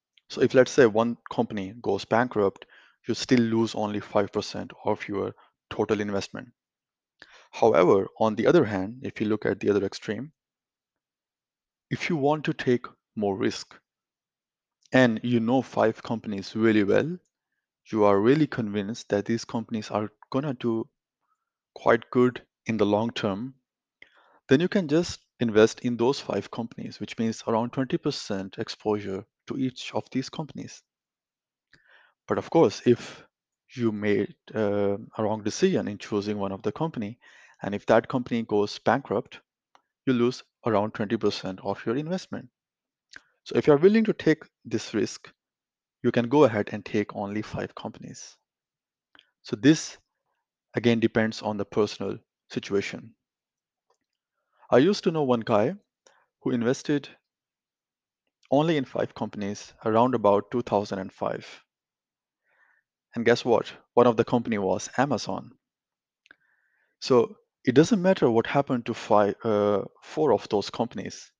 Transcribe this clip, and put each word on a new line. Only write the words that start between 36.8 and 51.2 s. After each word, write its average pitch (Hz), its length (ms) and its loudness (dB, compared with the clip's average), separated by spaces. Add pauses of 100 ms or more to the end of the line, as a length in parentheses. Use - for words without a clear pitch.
and 104 120 -4
if 101 120 -10
that 117 200 4
company 123 360 -4
goes 104 360 -2
bankrupt, - 600 -2 (640)
you 135 80 2
lose 120 300 0 (240)
around 104 260 2
twenty 110 240 -2
percent 98 480 -4
of 98 220 -6
your 117 100 -2
investment. 156 540 -8 (920)
So - 120 -8
if 120 100 2
you're 147 120 8
willing 208 260 6
to 208 80 0
take - 320 0 (220)
this 113 260 -6
risk, - 400 -4 (720)
you 120 100 0
can 120 160 0
go 143 160 6
ahead 110 260 2
and 104 140 -8
take - 320 -4
only 104 240 -6
five 104 340 -10
companies. - 600 -16 (1080)
So - 140 -6
this, 131 400 2 (800)
again, 113 260 2
depends 110 420 0